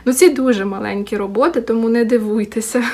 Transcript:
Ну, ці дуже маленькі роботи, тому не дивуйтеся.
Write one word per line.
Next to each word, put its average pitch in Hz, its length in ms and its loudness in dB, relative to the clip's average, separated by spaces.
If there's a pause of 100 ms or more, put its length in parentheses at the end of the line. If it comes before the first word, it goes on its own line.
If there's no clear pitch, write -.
Ну, 254 80 2
ці 349 160 6
дуже 254 360 2
маленькі 202 520 -6
роботи, 202 440 -2
тому 226 280 0
не 233 160 2
дивуйтеся. 220 880 -2